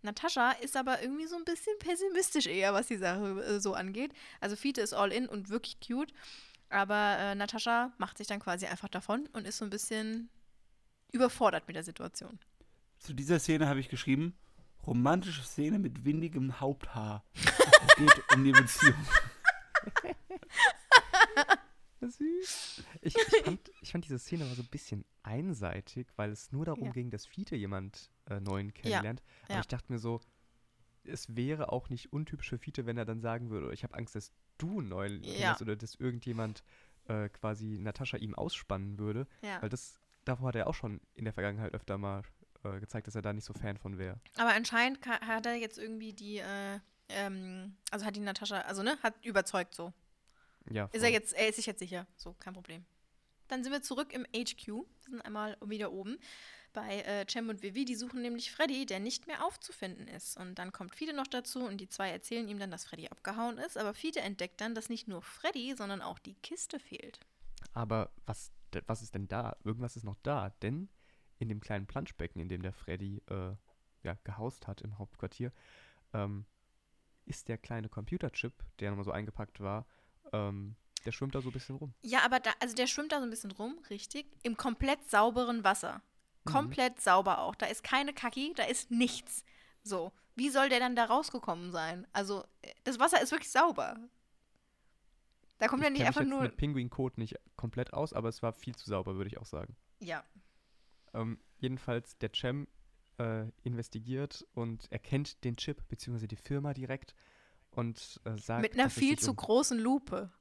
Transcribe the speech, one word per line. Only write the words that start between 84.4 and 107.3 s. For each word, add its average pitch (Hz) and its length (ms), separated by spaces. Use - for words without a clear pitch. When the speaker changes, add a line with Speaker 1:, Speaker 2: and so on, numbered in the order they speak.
Speaker 1:
Im 233 140
komplett 269 520
sauberen 233 540
Wasser. - 380
Speaker 3:
Mhm. 160 60
Speaker 1:
Komplett 254 500
sauber 190 380
auch. - 160
Da - 120
ist - 160
keine 277 300
Kacki, 269 420
da 226 80
ist - 280
nichts. - 520
So, 190 280
wie 269 140
soll 269 200
der 247 100
dann 247 160
da 233 100
rausgekommen 220 640
sein? 170 420
Also, 202 300
äh, - 120
das 247 140
Wasser 330 220
ist - 100
wirklich - 200
sauber. 294 460
Da 214 80
kommt 269 140
Speaker 3:
Ich 311 40
Speaker 1:
ja 285 60
nicht 277 80
Speaker 3:
kenn - 80
mich - 100
Speaker 1:
einfach 294 40
Speaker 3:
jetzt 277 80
Speaker 1:
nur 269 120
Speaker 3:
mit - 160
Pinguinkot 131 600
nicht 110 180
komplett 123 380
aus, 156 200
aber 113 160
es - 140
war 117 100
viel - 220
zu - 140
sauber, 95 260
würde 98 140
ich - 80
auch - 80
sagen. 98 300
Speaker 1:
Ja. 170 240
Speaker 3:
Ähm, 113 260
jedenfalls, 127 600
der - 160
Cem, 135 340
äh, 110 260
investigiert 123 920
und 113 380
erkennt - 520
den 120 140
Chip, - 300
beziehungsweise 113 400
die 107 100
Firma 143 360
direkt 131 400